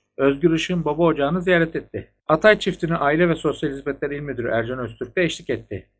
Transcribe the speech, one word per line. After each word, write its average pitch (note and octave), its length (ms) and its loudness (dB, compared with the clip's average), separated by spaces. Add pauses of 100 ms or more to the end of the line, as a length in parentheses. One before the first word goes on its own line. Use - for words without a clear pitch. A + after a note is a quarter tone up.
(180)
Özgür C#3 360 4
Işık'ın E3 300 -2
baba D3 180 0
ocağını D#3+ 400 2
ziyaret E3+ 340 2
etti. - 320 -10 (200)
Atay G#3 300 6
çiftinin E3 400 -2
Aile D#3 300 2
ve E3 60 2
Sosyal D3 360 -2
Hizmetler C#3 400 -6
İl C#3+ 100 -6
Müdürü A#2+ 280 -6
Ercan A#2 300 -2
Öztürk B2 380 -8
de F#3 60 2
eşlik E3 280 -4
etti. A2 360 -8 (120)